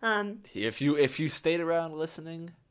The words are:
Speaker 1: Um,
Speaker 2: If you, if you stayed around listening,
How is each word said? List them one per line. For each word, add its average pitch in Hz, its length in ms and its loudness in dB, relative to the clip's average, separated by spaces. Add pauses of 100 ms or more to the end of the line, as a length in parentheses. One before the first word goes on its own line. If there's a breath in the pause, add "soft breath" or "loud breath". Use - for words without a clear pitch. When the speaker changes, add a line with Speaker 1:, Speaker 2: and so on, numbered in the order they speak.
Speaker 1:
Um, 208 380 0 (140)
Speaker 2:
If 107 280 -2
you, 143 160 4
if 135 200 4
you 156 120 0
stayed 170 320 2
around 165 320 0
listening, 165 580 -8 (200)